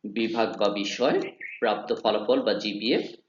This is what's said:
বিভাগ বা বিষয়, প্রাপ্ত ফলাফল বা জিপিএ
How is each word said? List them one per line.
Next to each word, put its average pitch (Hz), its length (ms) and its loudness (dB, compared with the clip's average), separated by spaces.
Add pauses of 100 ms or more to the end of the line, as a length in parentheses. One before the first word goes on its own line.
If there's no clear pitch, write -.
বিভাগ 110 560 -2
বা 104 100 4
বিষয়, 113 500 0 (400)
প্রাপ্ত - 340 0
ফলাফল 110 480 2
বা 110 120 2
জিপিএ 107 440 0 (320)